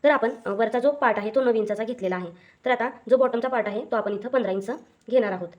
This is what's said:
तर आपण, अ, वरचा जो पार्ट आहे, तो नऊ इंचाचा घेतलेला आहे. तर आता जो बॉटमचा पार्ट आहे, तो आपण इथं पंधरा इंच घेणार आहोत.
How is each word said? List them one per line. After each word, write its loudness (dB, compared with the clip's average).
तर 8
आपण, 2
अ, -4
वरचा 0
जो 4
पार्ट 2
आहे, -4
तो 2
नऊ 4
इंचाचा -2
घेतलेला -4
आहे. -8
तर -2
आता 0
जो 6
बॉटमचा 2
पार्ट 0
आहे, -4
तो -2
आपण 0
इथं -6
पंधरा 0
इंच -4
घेणार 2
आहोत. -6